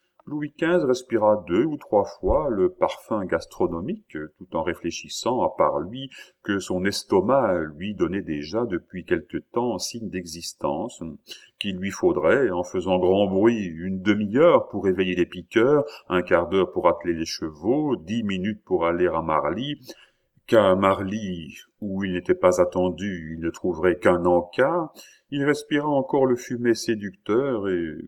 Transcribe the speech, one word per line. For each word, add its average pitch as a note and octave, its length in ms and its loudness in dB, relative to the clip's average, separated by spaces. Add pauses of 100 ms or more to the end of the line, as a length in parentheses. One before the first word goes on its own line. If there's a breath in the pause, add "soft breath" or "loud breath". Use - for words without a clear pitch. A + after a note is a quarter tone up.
(280 soft breath)
Louis D3 240 -8
quinze E3 320 2
respira A2 640 2
deux F2+ 160 4
ou D3+ 140 -2
trois G#2 260 2
fois C#3 480 -2
le F#2 180 2
parfum - 580 -2
gastronomique, F#2+ 920 -4 (220)
tout F2+ 180 -12
en D#2+ 80 -2
réfléchissant E2+ 760 -4
à D#2 140 0
part D2 220 2
lui B2 320 -10 (320 loud breath)
que G2+ 160 -2
son F#2 260 -4
estomac G#2 760 2 (180)
lui G2+ 160 -8
donnait F2+ 280 -2
déjà D#2 440 -4
depuis F2+ 380 -8
quelque D#2+ 340 -4
temps A#2 400 -4
signe A2 320 -10
d'existence, E2+ 920 -8 (600 loud breath)
qu'il F#2+ 160 -4
lui F#2+ 160 -6
faudrait, F#2+ 580 2
en F2+ 140 -4
faisant F#2 340 -2
grand F#2+ 300 4
bruit, G#2 380 4
une F2+ 360 -6
demi-heure G#2+ 640 4
pour F#2+ 220 -2
éveiller F#2 260 0
les F2 120 2
piqueurs, A2 580 2 (240 loud breath)
un F2+ 140 2
quart E2+ 260 2
d'heure F#2 240 2
pour F2 160 2
atteler E2+ 260 0
les D#2+ 100 -4
chevaux, G#2 720 -2
dix G#2 300 -4
minutes G2 400 -4
pour E2+ 200 0
aller F2 220 2
à E2 160 0
Marly, D#2+ 540 -2 (720 loud breath)
qu'à G2+ 260 6
Marly, F#2+ 800 -2 (240)
où G2 220 -6
il F#2+ 120 -4
n'était - 200 0
pas F#2 260 4
attendu, F2+ 760 -2
il D#2+ 80 -8
ne E2+ 60 -2
trouverait E2+ 480 -2
qu'un F2+ 260 2
encas. B2+ 640 2 (400 loud breath)
Il C#3 140 -2
respira D3 440 0
encore C3+ 360 2
le B2+ 120 4
fumet A#2+ 380 0
séducteur G#2+ 920 -2
et, E2 280 -2 (120)